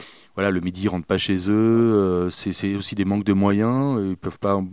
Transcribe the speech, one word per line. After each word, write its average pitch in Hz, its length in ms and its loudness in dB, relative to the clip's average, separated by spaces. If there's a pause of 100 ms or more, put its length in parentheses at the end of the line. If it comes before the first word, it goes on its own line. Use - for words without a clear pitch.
(360)
voilà, 98 160 2
le 90 80 0
midi, 92 240 -4
ils 104 40 2
rentrent 90 160 -4
pas 95 140 0
chez 92 320 -2
eux, - 20 4
euh, 107 800 2
c'est, - 220 -6
c'est 98 240 -4
aussi 98 180 -8
des 101 100 -2
manques 101 200 0
de 101 80 2
moyens, 110 680 2
euh, 98 120 -2
ils 92 60 -6
peuvent - 220 -10
pas 98 240 0 (100)